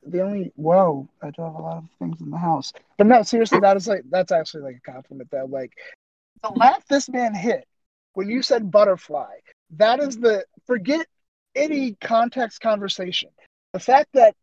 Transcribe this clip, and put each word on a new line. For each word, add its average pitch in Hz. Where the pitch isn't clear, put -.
the 175
only, 196
whoa, 156
I 151
do 165
have 160
a 160
lot 165
of 160
things 165
in 156
the 151
house. 165
But 208
no, 233
seriously, 226
that 196
is, 185
like, 190
that's 180
actually, 160
like, 127
a 143
compliment, 131
though. 135
Like, 131
the 220
laugh 240
this 277
man 247
hit 202
when 196
you 247
said 226
Butterfly, 170
that 226
is 269
the, 220
forget 247
any 277
context 233
conversation. 196
The 185
fact 277
that 226